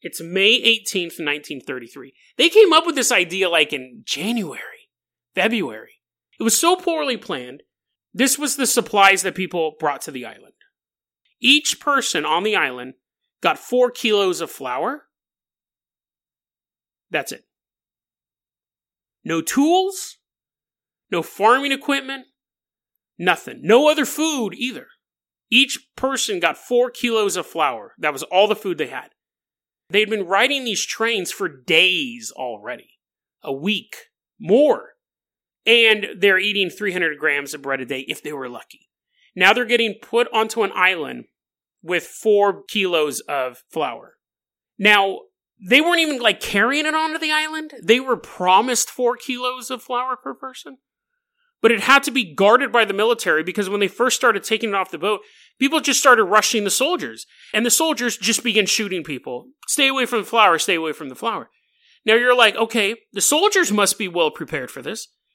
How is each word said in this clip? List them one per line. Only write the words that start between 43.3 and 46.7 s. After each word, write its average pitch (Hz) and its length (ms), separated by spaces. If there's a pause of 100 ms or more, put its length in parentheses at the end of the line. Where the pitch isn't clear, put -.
flour. - 440 (640)
Now, - 400 (460)
they 240 140
weren't 330 220
even, 302 180
like, 226 220
carrying 254 440